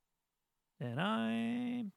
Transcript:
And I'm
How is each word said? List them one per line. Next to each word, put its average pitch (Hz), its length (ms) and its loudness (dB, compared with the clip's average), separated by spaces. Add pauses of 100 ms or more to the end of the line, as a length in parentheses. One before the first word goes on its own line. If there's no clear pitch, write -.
(800)
And 120 200 -2
I'm 226 960 0